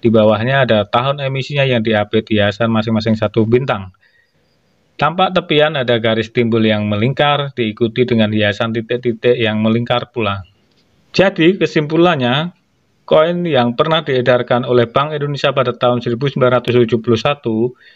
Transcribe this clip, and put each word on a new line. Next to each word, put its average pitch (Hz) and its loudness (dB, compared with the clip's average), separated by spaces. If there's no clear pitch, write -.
Di 117 2
bawahnya 113 2
ada 107 2
tahun 139 -2
emisinya 135 -4
yang 123 0
diapit 107 0
hiasan 104 0
masing-masing 113 0
satu 107 0
bintang. 117 -2
Tampak 180 0
tepian 160 2
ada 123 0
garis 110 -2
timbul 113 0
yang 107 0
melingkar, 139 0
diikuti 113 -2
dengan 113 2
hiasan 107 0
titik-titik 117 -2
yang 110 -2
melingkar 117 -2
pula. 101 -4
Jadi, 185 2
kesimpulannya, 156 0
koin 170 2
yang 123 0
pernah 156 0
diedarkan 123 0
oleh 123 2
Bank 139 -2
Indonesia 143 -4
pada 131 0
tahun 123 0
seribu 123 -2
sembilan 123 2
ratus 123 2
tujuh 113 -2
puluh 113 0
satu 120 -2